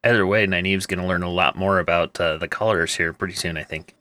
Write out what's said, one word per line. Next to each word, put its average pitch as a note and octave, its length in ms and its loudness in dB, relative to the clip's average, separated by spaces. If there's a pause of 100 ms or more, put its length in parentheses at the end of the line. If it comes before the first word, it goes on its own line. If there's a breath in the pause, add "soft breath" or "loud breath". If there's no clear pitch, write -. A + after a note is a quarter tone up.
Either A2+ 220 4
way, G#2 200 4
Nynaeve's F#2+ 400 0
gonna F2+ 200 -2
learn F2+ 180 0
a F2 60 -2
lot F2 260 2
more F#2+ 240 2
about, E2+ 400 0
uh, D#2+ 160 0
the E2 120 -6
colors G2 480 0
here E2 160 0
pretty F#2 220 -8
soon, E2+ 220 -6
I D2+ 80 -8
think. - 360 -12